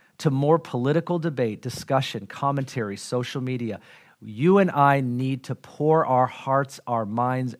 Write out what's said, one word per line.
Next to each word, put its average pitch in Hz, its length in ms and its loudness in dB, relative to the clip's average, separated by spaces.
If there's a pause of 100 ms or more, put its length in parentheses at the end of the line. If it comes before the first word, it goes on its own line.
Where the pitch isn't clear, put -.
(180)
to - 120 0
more 143 300 4
political 156 580 -2
debate, 131 440 -2
discussion, 127 640 -4
commentary, 131 720 -4
social 123 420 -6
media, 120 400 -6 (400)
you 123 380 2
and 190 140 4
I 143 280 6
need 131 460 -2
to 131 100 -6
pour 156 500 0
our 127 200 4
hearts, 135 600 -2
our 117 200 -2
minds, 123 540 -2